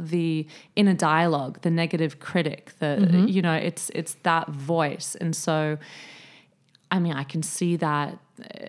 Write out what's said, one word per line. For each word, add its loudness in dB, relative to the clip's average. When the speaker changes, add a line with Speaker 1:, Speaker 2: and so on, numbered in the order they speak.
Speaker 1:
the -2
inner 6
dialogue, 2
the 0
negative 0
critic, -4
the, -2
Speaker 2:
Mm-hmm. 6
Speaker 1:
you 2
know, 2
it's, -4
it's -8
that 2
voice. -2
And -2
so, -2
I 2
mean, 0
I -6
can -4
see -2
that, -2
uh, -16